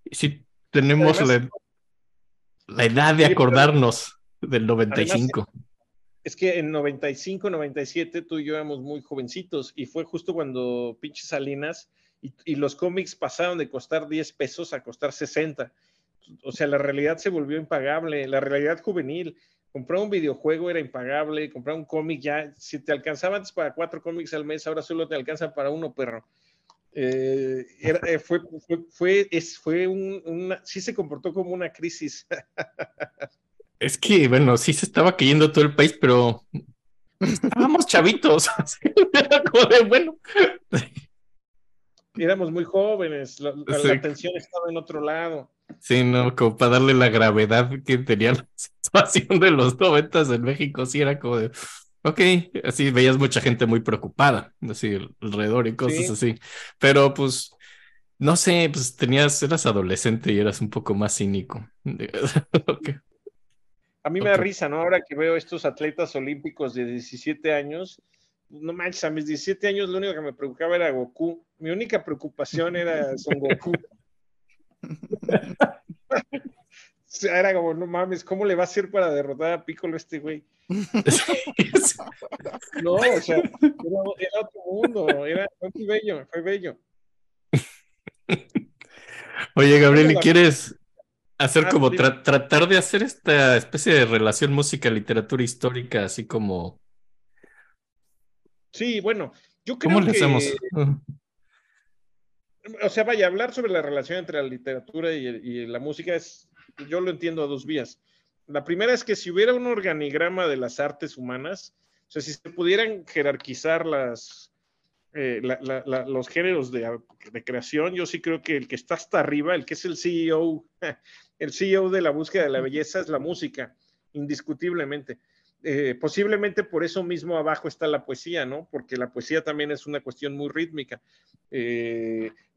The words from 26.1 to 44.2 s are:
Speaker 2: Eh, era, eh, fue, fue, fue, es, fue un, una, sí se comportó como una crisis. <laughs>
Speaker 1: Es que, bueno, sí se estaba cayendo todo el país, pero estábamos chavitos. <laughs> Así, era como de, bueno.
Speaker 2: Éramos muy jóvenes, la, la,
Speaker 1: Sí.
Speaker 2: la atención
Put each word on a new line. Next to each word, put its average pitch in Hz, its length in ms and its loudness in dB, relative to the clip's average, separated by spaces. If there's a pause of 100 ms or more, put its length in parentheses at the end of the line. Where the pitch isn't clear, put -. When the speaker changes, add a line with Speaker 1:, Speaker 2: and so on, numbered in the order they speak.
Speaker 2:
Eh, 131 720 -2 (160)
era, 156 260 0
eh, 165 120 0
fue, 170 220 -2 (260)
fue, 170 240 -4
fue, 196 400 2
es, 165 280 -4
fue 175 280 -2
un, 190 400 -6
una, 175 380 -8
sí - 160 -12
se 220 140 -8
comportó 165 380 -8
como 180 180 -6
una 180 220 -8
crisis. 160 580 -10
<laughs> - 1120 -12 (380)
Speaker 1:
Es 139 180 -2
que, 180 320 6
bueno, 127 300 6
sí 151 160 0
se - 100 -2
estaba 180 320 4
cayendo 151 360 6
todo 151 120 6
el 147 100 0
país, 151 240 4
pero 123 460 4 (720)
estábamos 247 680 2
chavitos. 170 640 6
<laughs> - 100 -4
Así, - 200 -6 (360)
era 285 300 6
como 247 220 6
de, 240 180 8
bueno. 269 340 2 (2000)
Speaker 2:
Éramos 175 340 0
muy 170 140 -4
jóvenes, 170 760 -2
la, 143 140 -6 (120)
la, 143 120 -2
Speaker 1:
Sí. 143 100 2
Speaker 2:
la 135 60 6
atención 147 420 -6